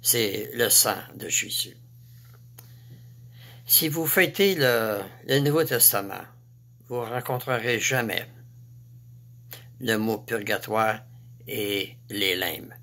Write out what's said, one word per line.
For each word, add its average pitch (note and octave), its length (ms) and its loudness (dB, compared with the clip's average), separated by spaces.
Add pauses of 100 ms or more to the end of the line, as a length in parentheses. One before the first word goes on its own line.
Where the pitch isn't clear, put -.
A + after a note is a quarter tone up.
C'est A2 520 0
le A#2 160 2
sang G2+ 280 4 (180)
de G#2+ 120 -10
Jésus. - 480 -4 (1900)
Si - 240 2
vous D#3+ 160 -2
fêtez F#3 500 4
le, A2+ 460 2 (260)
le C3+ 120 4
Nouveau D3 240 4
Testament, G2 600 0 (640)
vous B2 140 -4
rencontrerez A#2+ 800 -2
jamais A#2 500 -2 (1500)
le A2+ 180 0
mot A2 220 0
purgatoire A2 840 -2 (460)
et G2+ 500 -4 (120)
les G2 260 0
limbes. E2+ 480 -6